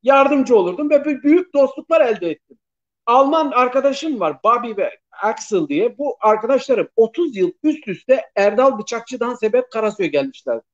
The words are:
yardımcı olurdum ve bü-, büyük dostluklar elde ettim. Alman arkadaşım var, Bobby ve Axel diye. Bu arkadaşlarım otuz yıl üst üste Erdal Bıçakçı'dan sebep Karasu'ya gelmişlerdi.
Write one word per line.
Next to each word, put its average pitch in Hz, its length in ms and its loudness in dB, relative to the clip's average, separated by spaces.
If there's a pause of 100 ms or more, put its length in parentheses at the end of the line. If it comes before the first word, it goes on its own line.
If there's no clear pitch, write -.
yardımcı 269 520 4
olurdum 196 340 0
ve 302 60 4
bü-, 285 280 -2
büyük 330 300 2
dostluklar 285 480 0
elde 196 300 0
ettim. - 260 -14 (480)
Alman 277 460 2
arkadaşım 262 680 0
var, 156 240 -2
Bobby 226 380 0
ve - 180 -6 (220)
Axel 196 460 -4
diye. 175 300 -2
Bu 277 220 -6
arkadaşlarım 220 760 0
otuz 226 400 0
yıl 185 160 -2 (120)
üst 302 240 -4
üste 226 480 -2
Erdal 208 440 2
Bıçakçı'dan 233 560 -8
sebep 226 360 -2
Karasu'ya 208 380 -4
gelmişlerdi. 135 540 -4 (100)